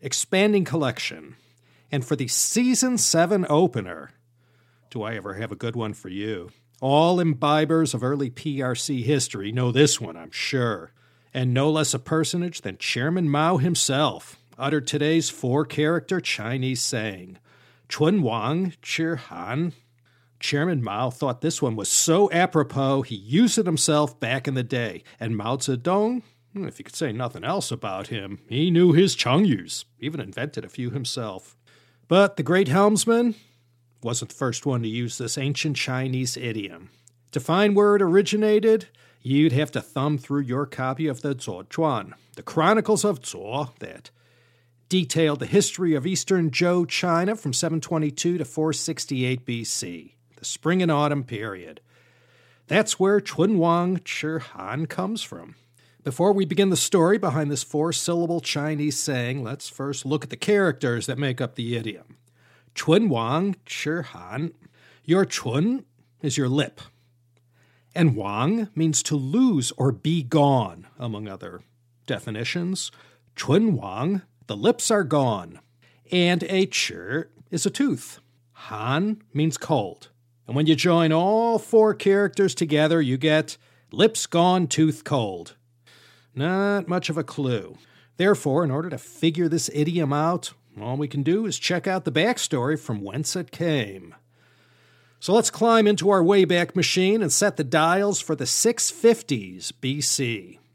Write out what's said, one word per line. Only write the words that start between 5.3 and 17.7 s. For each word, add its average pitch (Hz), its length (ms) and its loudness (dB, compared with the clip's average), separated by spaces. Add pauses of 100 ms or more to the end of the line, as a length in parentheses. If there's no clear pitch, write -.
have 107 160 -8
a 104 60 -8
good 113 180 -6
one 110 180 -4
for - 160 -14
you. 98 440 -8 (280)
All 156 380 4
imbibers 156 760 2
of 117 100 -4
early 139 260 -2
P 139 320 -6
R 127 140 -2
C 131 260 -4
history 110 480 -2
know 123 220 0
this 139 280 4
one, 87 160 -10
I'm 82 140 -18
sure. 113 640 -4 (400)
And 127 200 0
no 139 160 2
less 156 260 0
a 139 40 -4
personage 165 640 -2
than - 180 -10
Chairman 160 500 -2
Mao 156 280 2
himself 139 800 0 (180)
uttered 139 300 -2
today's 156 440 0
four-character 151 880 0
Chinese 127 600 -4
saying, 92 580 -6 (500)